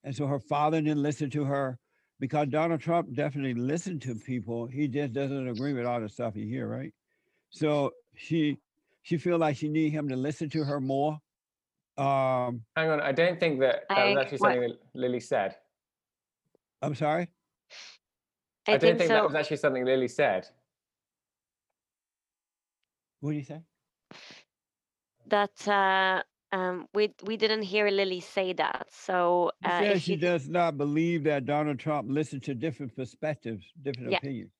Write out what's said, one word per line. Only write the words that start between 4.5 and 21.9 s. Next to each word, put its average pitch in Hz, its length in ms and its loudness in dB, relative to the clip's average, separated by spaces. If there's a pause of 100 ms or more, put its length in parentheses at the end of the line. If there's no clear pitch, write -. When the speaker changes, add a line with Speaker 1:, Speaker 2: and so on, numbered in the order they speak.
Speaker 1:
He 139 220 -2
just 135 240 -2
doesn't 135 360 -4
agree 127 260 -4
with 120 120 -2
all 120 140 0
the 110 80 -6
stuff 113 260 -6
he 107 140 -6
hear, 120 200 -4
right? 120 240 -8 (580)
So 147 420 0 (240)
she, 147 420 0 (440)
she - 140 -2
feel 170 220 0
like 156 180 2
she 151 120 -4
need 156 220 2
him 147 180 -2
to 131 80 -2
listen 147 340 -2
to 156 140 -2
her 143 160 -2
more. 139 380 0 (760)
Um, 131 680 0 (120)
Speaker 2:
Hang 160 140 2
on, 151 100 2
I 143 120 0
don't 170 260 2
think 151 220 2
that 127 280 4
that 196 200 6
was 202 80 4
Speaker 3:
I, 139 60 2
Speaker 2:
actually 131 160 -4
Speaker 3:
what 202 160 4
Speaker 2:
something 123 60 2 (100)
that - 80 -12 (160)
Lily 123 260 0
said. 101 360 -2 (1200)
Speaker 1:
I'm 143 160 -2
sorry? 156 320 0 (1400)
Speaker 3:
I 214 60 4
Speaker 2:
I - 60 6
don't - 20 4
Speaker 3:
think 170 180 6
Speaker 2:
think 170 120 2
that 214 120 6
Speaker 3:
so. 202 40 4
Speaker 2:
was 147 100 0
actually 147 220 -2
something 131 260 0
Lily 131 240 2
said. 120 400 0 (2750)